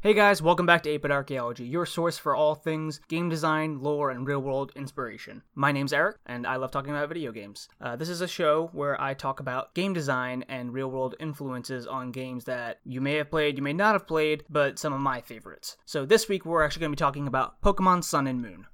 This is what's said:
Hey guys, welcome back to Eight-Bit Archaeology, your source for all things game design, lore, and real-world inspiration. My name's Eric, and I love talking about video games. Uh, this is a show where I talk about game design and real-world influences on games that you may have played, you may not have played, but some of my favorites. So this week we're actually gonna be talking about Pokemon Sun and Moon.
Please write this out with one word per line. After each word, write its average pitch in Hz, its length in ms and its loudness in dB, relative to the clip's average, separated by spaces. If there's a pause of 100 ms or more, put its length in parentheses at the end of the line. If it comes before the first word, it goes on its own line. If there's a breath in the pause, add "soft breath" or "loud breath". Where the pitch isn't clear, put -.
Hey 214 60 8
guys, 202 280 6
welcome 175 240 4
back 170 180 6
to 147 60 -2
Eight-Bit 147 220 0
Archaeology, 127 540 -2
your 160 200 -2
source 170 320 -2
for 143 160 0
all 151 220 4
things 156 540 -4
game 170 180 0
design, 156 540 0
lore, 147 280 0
and 127 160 -4
real-world 139 480 -2
inspiration. 113 720 -12 (100)
My 143 200 2
name's 139 180 -2
Eric, 165 240 2 (100)
and 123 220 -8
I 131 80 -2
love 131 160 -4
talking 139 200 -6
about 147 180 -4
video 156 240 -8
games. 101 340 -14 (140)
Uh, 123 160 -6
this 160 100 -6
is 175 140 -4
a 180 60 -2
show 165 440 2
where 143 300 -2
I 139 120 -2
talk 135 280 -6
about 131 340 -6
game 190 160 0
design 127 560 -2
and 123 260 -8
real-world 131 460 -4
influences 131 680 -8
on 127 280 -8
games 127 320 -8
that 123 400 -6
you 131 160 -6
may 139 140 2
have 147 140 -2
played, 147 280 2
you 135 60 -4
may 143 100 -2
not 208 220 4
have - 120 -2
played, 156 420 0
but 143 300 2
some 147 140 -2
of 135 80 -2
my 131 180 0
favorites. - 640 -16
So 139 220 -4
this 214 240 6
week 196 160 0
we're 165 180 4
actually 151 220 0
gonna 147 60 -2
be 143 40 -4
talking 143 320 0
about 131 340 -2
Pokemon 190 440 4
Sun 139 220 2
and 127 140 -2
Moon. 98 320 -12